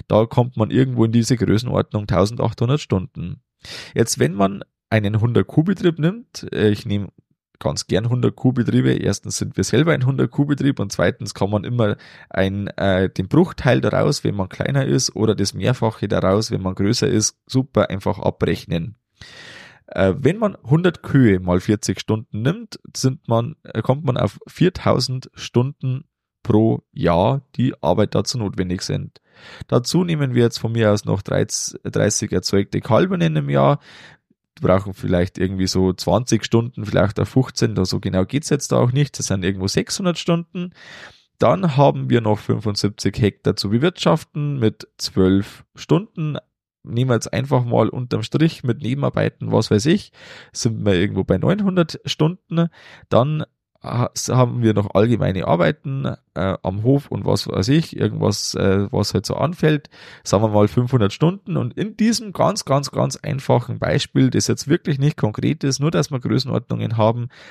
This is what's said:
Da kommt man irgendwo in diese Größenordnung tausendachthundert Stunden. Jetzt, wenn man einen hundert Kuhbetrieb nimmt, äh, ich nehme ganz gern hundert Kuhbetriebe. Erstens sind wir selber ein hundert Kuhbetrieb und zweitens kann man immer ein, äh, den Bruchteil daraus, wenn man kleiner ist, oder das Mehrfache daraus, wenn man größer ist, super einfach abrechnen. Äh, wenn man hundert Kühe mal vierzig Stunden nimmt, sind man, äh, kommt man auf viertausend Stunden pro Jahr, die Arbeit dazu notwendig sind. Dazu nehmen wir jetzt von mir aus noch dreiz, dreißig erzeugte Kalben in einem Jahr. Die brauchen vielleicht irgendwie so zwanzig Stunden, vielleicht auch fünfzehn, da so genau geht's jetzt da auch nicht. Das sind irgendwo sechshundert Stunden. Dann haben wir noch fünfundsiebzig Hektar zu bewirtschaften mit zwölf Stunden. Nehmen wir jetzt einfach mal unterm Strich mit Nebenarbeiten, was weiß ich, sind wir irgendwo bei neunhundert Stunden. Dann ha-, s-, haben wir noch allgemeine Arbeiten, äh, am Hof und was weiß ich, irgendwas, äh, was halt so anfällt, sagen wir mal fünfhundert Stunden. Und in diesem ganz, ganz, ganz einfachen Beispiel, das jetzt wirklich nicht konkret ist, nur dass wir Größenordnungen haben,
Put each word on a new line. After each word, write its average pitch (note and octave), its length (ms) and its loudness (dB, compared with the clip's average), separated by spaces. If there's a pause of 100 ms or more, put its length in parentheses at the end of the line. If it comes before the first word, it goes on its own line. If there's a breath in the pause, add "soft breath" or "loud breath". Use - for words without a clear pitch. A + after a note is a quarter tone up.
Da A2 180 4
kommt B2 320 -2
man G#2+ 140 0
irgendwo B2 340 2
in A2+ 60 0
diese A#2 240 2
Größenordnung G#2 720 -2
tausendachthundert A#2 720 0
Stunden. F2+ 640 -6 (520 loud breath)
Jetzt, - 240 0
wenn D3+ 160 0
man G3 300 -2 (260)
einen G#2+ 300 0
hundert A2+ 280 2
Kuhbetrieb E3+ 520 0
nimmt, G3 540 -4
äh, G#2+ 160 2
ich G#2 160 -2
nehme G2+ 240 -4 (500)
ganz - 280 -4
gern G#2 200 0
hundert A#2+ 300 0
Kuhbetriebe. B2+ 560 2
Erstens - 440 -4
sind G#2 200 -6
wir F#2+ 80 0
selber D#3 260 2
ein B2+ 140 2
hundert C3 260 0
Kuhbetrieb C#3+ 480 0
und G2+ 140 -4
zweitens G2+ 400 -2
kann - 160 -2
man G#2 160 0
immer A2 320 0 (320 loud breath)
ein, G2 380 -2 (100)
äh, F#2+ 320 2
den - 180 -4
Bruchteil C3+ 540 2
daraus, G#2+ 420 0
wenn G#2+ 120 -2
man F#2 120 -4
kleiner C3+ 380 -2
ist, C3 300 0
oder G#2+ 200 2
das - 180 -2
Mehrfache A2 540 -2
daraus, G2 440 2
wenn G2+ 100 -2
man F#2 120 -4
größer G2+ 340 0
ist, G#2 380 0
super B2+ 440 0
einfach F#2+ 280 -4
abrechnen. - 800 -2 (920 loud breath)
Äh, F#2+ 320 2
wenn E3+ 180 2
man G#3+ 260 -2
hundert E3 400 2
Kühe G#2+ 380 4
mal F2+ 180 2
vierzig - 400 -2
Stunden A2 440 -4
nimmt, G#3 360 -4 (160)
sind - 320 -2
man, A#2 360 0
äh, - 180 -6
kommt C#3+ 240 0
man - 100 0
auf - 320 -2
viertausend B2+ 840 0
Stunden C3 720 -4 (380)
pro A2+ 400 2 (100)
Jahr, G2 480 2 (160)
die B2+ 240 0
Arbeit G2 340 2
dazu G#2 220 -2
notwendig F#2 460 -4
sind. G2 360 -6 (480 loud breath)
Dazu C#3+ 380 0
nehmen D3 280 -2
wir B2 100 4
jetzt A#2 160 0
von A2+ 120 -4
mir A2 220 2
aus G#2 100 -2
noch G2+ 180 -2
dreiz, - 640 -4
dreißig G#2 480 -2
erzeugte G2 480 -2
Kalben F3+ 360 0
in E3 200 0
einem C#3+ 140 -4
Jahr. C#3 300 2 (800 loud breath)
Die - 40 -14
brauchen F#2+ 320 2
vielleicht F2+ 440 0
irgendwie F#2+ 300 -2
so F#2 260 2
zwanzig A2 520 0
Stunden, A#2 400 -2
vielleicht F#2+ 340 0
auch G2+ 80 0
fünfzehn, B2+ 480 0
da F#2+ 100 0
so G2+ 140 -4
genau F#2+ 260 0
geht's - 240 -6
jetzt D3 220 -2
da B2+ 60 2
auch B2 140 4
nicht. C#3+ 260 0
Das - 100 -6
sind G2 160 -2
irgendwo F#2+ 240 -2
sechshundert - 520 -2
Stunden. F3 520 -4 (680 loud breath)
Dann D3 380 2
haben C3+ 320 2
wir A#2+ 120 4
noch G#2+ 180 0
fünfundsiebzig G#2 800 -2
Hektar G2+ 360 0
zu - 140 -4
bewirtschaften D3 880 0
mit A2 280 -2 (100)
zwölf - 680 0 (100)
Stunden. D#3 600 -2 (460)
Nehmen B2 260 -2
wir A#2+ 60 4
jetzt - 180 -4
einfach C3 320 0
mal A#2 240 2
unterm A#2+ 340 -4
Strich D#3+ 400 0
mit B2 180 -4
Nebenarbeiten, A2+ 680 -4
was A2 180 0
weiß G#2+ 160 2
ich, F3+ 260 0 (420 loud breath)
sind A2 320 -2
wir G2+ 80 4
irgendwo G2 320 0
bei F#2+ 120 2
neunhundert F#3 680 0
Stunden. E3 640 -2 (400 loud breath)
Dann D3 340 2 (400)
ha-, A#2+ 320 -2
s-, - 140 -8
haben A#2+ 320 2
wir A2 120 4
noch G2+ 220 0
allgemeine G2 500 2
Arbeiten, D3+ 600 0
äh, F#2+ 580 -6
am G2 200 -4
Hof C#3 280 2
und G2 140 -6
was G2 240 0
weiß F#2+ 180 -2
ich, D#3 300 0
irgendwas, G#2 580 -2
äh, G2 360 0
was G2 220 -2
halt G2 120 -2
so - 100 -4
anfällt, D#3 540 0 (340 loud breath)
sagen - 180 2
wir A2+ 80 2
mal G#2 200 4
fünfhundert B2 420 2
Stunden. F3+ 460 -2
Und A#2 200 -4
in G#3 200 -6
diesem G#3+ 340 0
ganz, E3+ 320 0
ganz, C#3 280 -2
ganz C3+ 260 -2
einfachen B2 600 -2
Beispiel, C3 520 2
das G#2 180 0
jetzt A2+ 220 -2
wirklich D3 300 0
nicht C#3+ 180 2
konkret A#2+ 480 -2
ist, C3+ 160 -2
nur D#3 100 0
dass D3 200 0
wir C3 100 -4
Größenordnungen A2+ 760 -2
haben, A#2 320 2 (220 loud breath)